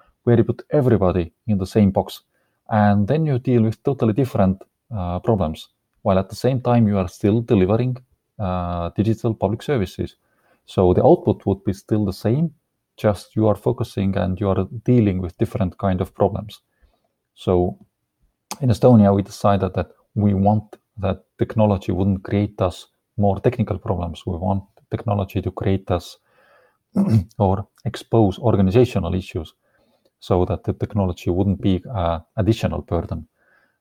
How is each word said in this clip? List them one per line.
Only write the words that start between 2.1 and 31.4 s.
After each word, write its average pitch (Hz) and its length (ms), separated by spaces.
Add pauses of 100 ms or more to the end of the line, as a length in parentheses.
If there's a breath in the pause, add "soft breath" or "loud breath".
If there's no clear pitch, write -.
And 104 380
then 156 180
you 135 140
deal 123 240
with 110 200
totally 135 300
different, 101 500 (320)
uh, 90 240
problems, 90 480 (360)
while 95 160
at 95 100
the - 60
same 127 260
time 120 260
you 101 100
are 92 100
still 107 340
delivering, 117 560 (420)
uh, 87 560
digital 110 380
public 101 300
services. 101 520 (500)
So 92 280
the 107 100
output 127 420
would 95 180
be 101 100
still 107 320
the 95 80
same, 147 400 (440)
just - 380
you 110 120
are 104 80
focusing 107 640
and 92 220
you 101 100
are 95 180 (160)
dealing 104 380
with 90 160
different - 400
kind 92 240
of 92 120
problems. 104 480 (760)
So 180 420 (840)
in 131 80
Estonia, 110 460
we 98 60
decided 95 520
that - 180 (240)
we 104 180
want 101 440 (200)
that 95 260 (140)
technology 104 540
wouldn't 95 320
create 101 380
us 92 260 (300)
more 98 220
technical 107 380
problems. 87 480
We 90 120
want 98 260 (260)
technology 101 520
to 92 100
create 95 400
us - 260 (800 soft breath)
<clears throat> 127 420
or 101 300 (180)
expose - 540
organizational 98 760
issues 90 400 (680)
so 90 260
that 90 180
the 101 100
technology 98 560
wouldn't 95 320